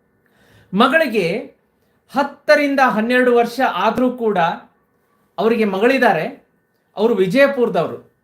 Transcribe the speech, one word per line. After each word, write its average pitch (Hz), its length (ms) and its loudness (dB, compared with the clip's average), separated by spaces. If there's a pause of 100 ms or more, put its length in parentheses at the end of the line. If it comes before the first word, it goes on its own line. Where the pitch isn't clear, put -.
(760)
ಮಗಳಿಗೆ 240 800 0 (600)
ಹತ್ತರಿಂದ 285 680 0
ಹನ್ನೆರಡು 240 560 2
ವರ್ಷ 233 240 0 (120)
ಆದ್ರೂ 226 380 0
ಕೂಡ 220 280 -2 (1000)
ಅವರಿಗೆ 214 260 0
ಮಗಳಿದ್ದಾರೆ, 214 840 0 (500)
ಅವರು 220 180 0
ವಿಜಯಪುರದವರು 190 1080 0